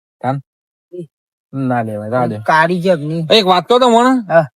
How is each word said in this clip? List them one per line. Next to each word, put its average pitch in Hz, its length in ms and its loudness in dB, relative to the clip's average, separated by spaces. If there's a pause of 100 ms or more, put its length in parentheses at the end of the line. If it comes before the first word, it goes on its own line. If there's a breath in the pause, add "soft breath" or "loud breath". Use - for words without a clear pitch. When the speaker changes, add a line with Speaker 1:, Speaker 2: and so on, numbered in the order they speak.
(200)
Speaker 1:
તાન? 135 220 -4 (1120)
ના 127 280 -2
લેવાય, 107 280 -8
રાહ 123 180 -2
દે. 107 120 -8
Speaker 2:
કાળી 165 420 0
જેબણી. 165 500 -2
Speaker 1:
એક 208 140 4
વાત 180 220 2
કહું 247 120 4
તો 254 100 4
મને? 240 440 2
Speaker 2:
હા. 160 220 4